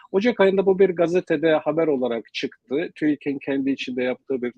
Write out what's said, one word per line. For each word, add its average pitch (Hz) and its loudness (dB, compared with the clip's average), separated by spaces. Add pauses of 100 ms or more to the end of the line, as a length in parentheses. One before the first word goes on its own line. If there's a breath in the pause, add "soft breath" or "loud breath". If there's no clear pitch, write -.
(120)
Ocak 208 2
ayında 190 4
bu 190 4
bir 190 6
gazetede 165 0
haber 156 0
olarak 123 -2
çıktı. - -6
tüik'in 147 -2
kendi 139 -2
içinde 127 -4
yaptığı 127 -4
bir 120 -4